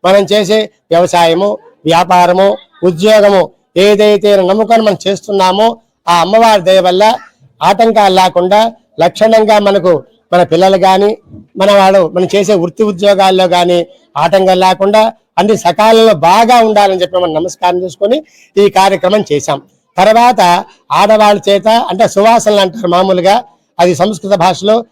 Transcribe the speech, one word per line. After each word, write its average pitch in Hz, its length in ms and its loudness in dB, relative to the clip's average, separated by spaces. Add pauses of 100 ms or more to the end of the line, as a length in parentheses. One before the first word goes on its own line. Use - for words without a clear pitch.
మనం 196 180 2 (100)
చేసే 208 260 0 (320)
వ్యవసాయము, 175 600 0 (340)
వ్యాపారము, 180 640 2 (360)
ఉద్యోగము, 202 580 2 (340)
ఏదైతే 208 600 0
నమ్ముకొని 208 460 0
మనం 202 240 -2
చేస్తున్నామో 196 600 -2 (420)
ఆ 170 120 2
అమ్మవారి 214 420 2
దయ 185 180 2
వల్ల 180 240 0 (560)
ఆటంకాలు 202 540 0
లేకుండా 185 460 0 (400)
లక్షణంగా 220 580 2
మనకు 196 340 0 (400)
మన 175 100 2
పిల్లలు 180 360 0
కానీ, 190 320 2 (460)
మన 196 160 0
వాడు 196 360 4
మనం 180 260 -4
చేసే 202 200 0
వృత్తి 175 280 -4
ఉద్యోగాల్లో 190 680 0
కానీ 175 300 0 (380)
ఆటంకం 185 420 0
లేకుండా 196 440 0 (360)
అన్ని 208 180 0
సకాలంలో 220 580 2
బాగా 208 460 2
ఉండాలని 202 420 0
చెప్పి 180 140 -6
మనం 170 180 -2
నమస్కారం 180 480 -4
చేసుకొని 202 340 -4 (400)
ఈ 202 140 2
కార్యక్రమం 190 640 0
చేశాం. 143 260 -4 (380)
తర్వాత 220 440 2 (520)
ఆడవాళ్ళ 208 460 2 (100)
చేత, 202 200 0 (220)
అంటే 190 180 0
సువాసనలు 214 520 0
అంటారు 190 280 -4
మామూలుగా, 185 480 0 (420)
అది 180 160 0
సంస్కృత 196 440 -4
భాషలో 185 380 -2 (160)